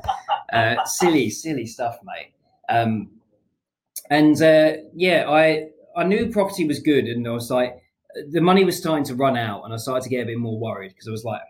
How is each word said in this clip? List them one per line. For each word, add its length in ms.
<laughs> 420
uh, 320
silly, 460
silly 360
stuff, 380
mate. 280
Um, 420
and, 320
uh, 300
yeah, 360
I, 380
I 80
knew 260
property 360
was 140
good, 240
and 220
I 40
was 200
like, 260
the 100
money 240
was 120
starting 280
to 100
run 220
out, 280
and 80
I 40
started 260
to 80
get 120
a 40
bit 120
more 200
worried 380
'cause 100
I 60
was 120
like, 260